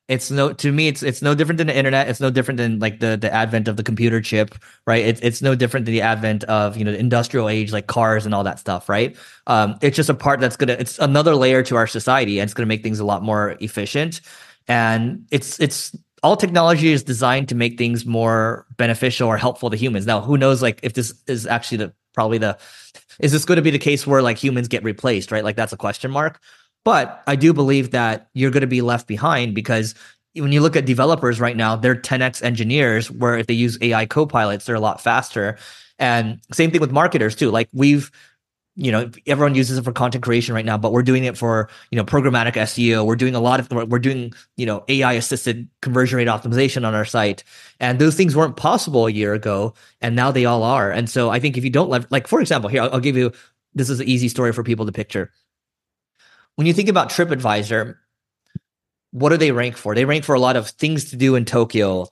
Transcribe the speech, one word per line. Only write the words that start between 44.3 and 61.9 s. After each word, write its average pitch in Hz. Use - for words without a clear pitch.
you 123
know, 104
A 135
I 127
assisted 123
conversion 127
rate 120
optimization 120
on 110
our 107
site. 104
And 127
those 151
things 165
weren't 156
possible 156
a 110
year 104
ago, 107
and 117
now 123
they 127
all 120
are. 113
And 113
so 120
I 120
think 135
if 127
you 135
don't 139
lev-, 123
like, 135
for -
example, 143
here, 107
I'll, 123
I'll 131
give 131
you, 123
this 131
is 127
an 131
easy 123
story 120
for 117
people 113
to 101
picture. -
When 151
you 170
think 196
about 180
TripAdvisor, 113
what 131
do 165
they 151
rank 120
for? 104
They 123
rank 151
for 147
a 127
lot 127
of 107
things 151
to 127
do 131
in 120
Tokyo, 101